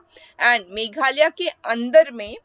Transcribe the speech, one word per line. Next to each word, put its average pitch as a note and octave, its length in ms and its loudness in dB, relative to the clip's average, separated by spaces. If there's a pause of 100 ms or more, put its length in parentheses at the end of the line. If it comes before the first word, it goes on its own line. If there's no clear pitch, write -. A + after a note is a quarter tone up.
(440)
and A3+ 260 2
मेघालय C4 680 0
के F4 100 -4
अंदर B3 640 2
में A3+ 340 -14